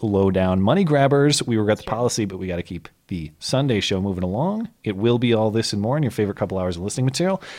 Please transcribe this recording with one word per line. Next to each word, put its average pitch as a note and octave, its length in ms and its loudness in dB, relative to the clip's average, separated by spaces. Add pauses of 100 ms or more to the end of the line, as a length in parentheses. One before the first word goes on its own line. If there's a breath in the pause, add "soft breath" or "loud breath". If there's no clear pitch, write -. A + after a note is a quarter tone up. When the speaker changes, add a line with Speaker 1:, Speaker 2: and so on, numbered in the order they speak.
Speaker 1:
low G2 300 2
down F#2 280 2
money C3 220 4
grabbers. C#3+ 640 4
We A#2+ 100 0
regret G#2+ 220 2
the - 60 -16
Speaker 2:
Sure. - 80 -8
Speaker 1:
policy, A2+ 320 0
but F#2+ 140 -6
we F#2 100 -6
gotta F2 160 -4
keep - 240 -12 (180)
the D#2+ 320 -8
Sunday C3 400 0
show F#2+ 220 0
moving F#2 240 -2
along. E3+ 440 -4 (140)
It G#2 140 -4
will A#2 220 2
be A#2 140 2
all A2 200 2
this G#2+ 200 -2
and G#2 80 -2
more A2+ 160 0
in D#3 60 0
your B2+ 80 0
favorite G2+ 260 -2
couple G2 220 -4
hours F2+ 180 -2
of F2 60 -8
listening G#2 240 -4
material. F3+ 340 0 (180 loud breath)